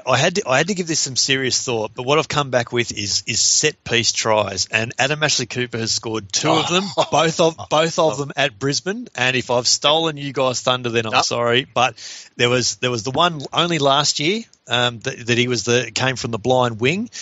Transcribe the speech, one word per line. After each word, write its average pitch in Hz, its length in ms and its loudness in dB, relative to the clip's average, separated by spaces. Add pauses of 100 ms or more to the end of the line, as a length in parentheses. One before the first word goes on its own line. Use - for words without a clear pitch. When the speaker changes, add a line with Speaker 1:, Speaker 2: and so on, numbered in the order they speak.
Speaker 1:
I 127 120 4
had 170 180 2
to, - 120 -4
I 127 100 4
had 165 100 2
to 208 60 -2
give 175 120 -4
this 156 140 -2
some 131 160 -4
serious 131 480 0
thought, 117 300 -2
but 127 100 -8
what 143 140 2
I've 156 100 -2
come 143 220 -2
back 123 200 0
with 120 220 -2
is, 101 340 -4
is 117 140 -2
set - 420 2
piece 117 300 2
tries, 104 540 0
and 113 320 -2
Adam 147 240 0
Ashley 139 240 0
Cooper 123 320 -6
has 113 140 -2
scored 110 400 -6
two - 180 0
of 156 180 2
them, 180 220 0
Speaker 2:
<laughs> - 60 -8
Oh. 156 140 2
Speaker 1:
both 156 300 2
of, 165 160 4 (140)
both 160 280 2
of 160 200 2
them 139 180 -6
at 139 220 -2
Brisbane. 185 580 -4
And 127 200 0
if 123 140 -2
I've 120 160 2
stolen 156 500 2
you 143 160 -8
guys' 127 280 0
thunder, 127 300 0
then 113 160 0
I'm 110 60 -4
Speaker 2:
Nope. 135 120 4
Speaker 1:
sorry. 120 480 0
But 123 220 2 (420)
there 120 140 2
was, 123 260 0
there 127 140 -2
was 120 140 -2
the 135 80 -4
one 160 280 2 (120)
only 165 260 0
last 139 420 2
year, 190 220 -2 (260)
um, 123 320 0
that, 123 280 -8
that 120 100 4
he 120 80 4
was 120 180 -2
the, 120 300 2
came 127 220 0
from 117 160 -6
the 113 60 -4
blind 123 420 2
wing, 180 280 0 (140)